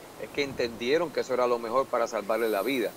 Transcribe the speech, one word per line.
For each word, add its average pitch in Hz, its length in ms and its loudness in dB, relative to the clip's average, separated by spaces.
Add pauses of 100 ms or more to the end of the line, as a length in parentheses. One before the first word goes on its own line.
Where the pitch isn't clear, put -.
(220)
es 110 80 -10
que 143 140 0
entendieron 131 680 0
que 123 100 -2
eso 127 140 -2
era 123 120 4
lo 120 120 4
mejor 120 280 0
para 117 200 0
salvarle 110 420 0
la 98 140 2
vida. 113 340 0